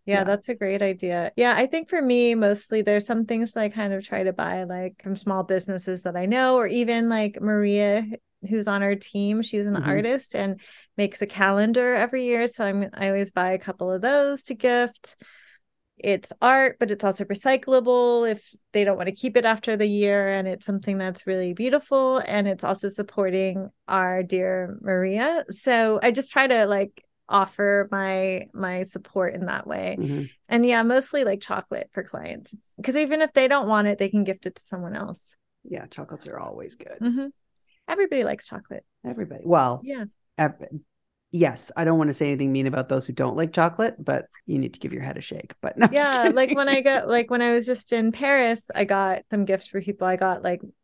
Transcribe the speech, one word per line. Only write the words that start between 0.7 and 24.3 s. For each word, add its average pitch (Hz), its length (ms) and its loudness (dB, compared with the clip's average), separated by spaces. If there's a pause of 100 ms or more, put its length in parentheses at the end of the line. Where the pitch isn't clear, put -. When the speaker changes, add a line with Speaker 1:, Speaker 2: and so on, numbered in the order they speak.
Speaker 1:
idea. 185 540 -2
Yeah, 240 200 4
I 254 120 2
think 330 200 -4
for 339 140 0
me, 240 320 4
mostly 214 480 0
there's 208 240 2
some 226 200 0
things 226 300 -2
I 214 140 0
kind 208 240 -4
of 196 100 -4
try - 200 -4
to 190 100 0
buy, 185 300 -4
like, 180 400 -8
from 196 120 -6
small 190 280 -2
businesses 185 600 -4
that 180 140 -4
I 180 80 -2
know, 254 300 2
or 233 120 4
even, 233 400 0
like, 214 320 -2
Maria, 208 680 2 (440)
who's 208 180 -2
on 202 140 0
our 202 140 0
team, 202 480 -2
she's 208 240 -4
an 202 80 0
Speaker 2:
Mm-hmm. - 140 -2
Speaker 1:
artist 226 460 -2
and 196 240 -4 (380)
makes 196 240 -2
a 208 60 -4
calendar 214 680 2
every 240 320 0
year. 240 220 2
So 233 180 -4
I'm, 196 280 -2
I 196 160 -2
always 196 200 0
buy 185 220 0
a 190 80 0
couple 185 320 -6
of 185 100 -2
those 285 420 2
to 262 120 -8
gift. 240 600 0 (840)
It's 196 440 -2
art, 262 380 4
but 214 120 0
it's 202 120 -4
also 196 220 0
recyclable 247 1040 2
if 214 240 -6 (200)
they 208 100 4
don't 196 140 2
wanna 185 140 -4
keep 226 260 0
it 233 80 4
after 220 320 0
the 214 100 2
year. 202 420 2
And 196 180 -2
it's 185 180 -8
something 196 320 -2
that's 185 300 -6
really 185 260 -2
beautiful. 262 640 2
And 202 300 0
it's 190 160 -4
also 196 260 -2
supporting 190 800 -2 (180)
our 185 360 0
dear 185 580 -2